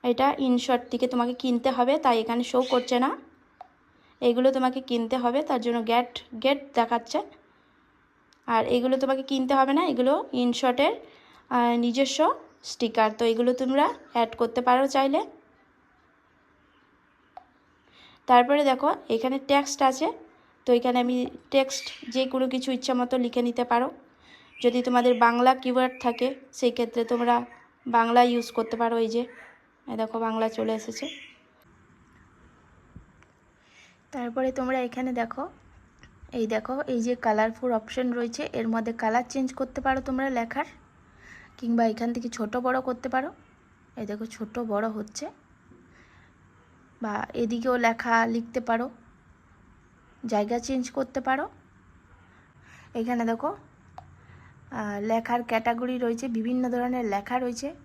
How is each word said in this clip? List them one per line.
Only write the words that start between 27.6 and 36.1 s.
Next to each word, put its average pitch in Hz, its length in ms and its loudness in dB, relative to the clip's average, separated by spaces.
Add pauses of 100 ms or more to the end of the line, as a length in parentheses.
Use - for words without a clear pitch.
বাংলা 233 240 6 (120)
ইউজ 240 240 -2
করতে 226 260 -4
পারো। 233 220 0
এই 220 100 -2
যে, 240 80 0 (680)
এই 226 100 -6
দেখো 220 160 -4 (100)
বাংলা 220 200 0 (100)
চলে 220 240 -2
এসেছে। 226 240 -10 (3000)
তারপরে 254 340 -2 (100)
তোমরা 262 200 -2 (100)
এখানে 254 220 -4 (100)
দেখো, 233 220 -6 (960)